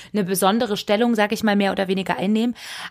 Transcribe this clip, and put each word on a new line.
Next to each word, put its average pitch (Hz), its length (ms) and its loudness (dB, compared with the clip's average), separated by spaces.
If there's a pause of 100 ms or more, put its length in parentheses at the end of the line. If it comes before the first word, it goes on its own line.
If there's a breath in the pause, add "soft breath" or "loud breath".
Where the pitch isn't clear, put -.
(140 loud breath)
eine 208 100 0
besondere 196 540 0
Stellung, 226 380 2
sag 208 180 2
ich 208 100 -6
mal, 208 120 2
mehr 196 160 2
oder 190 160 -2
weniger 185 300 -2
einnehmen. 220 380 0 (360 loud breath)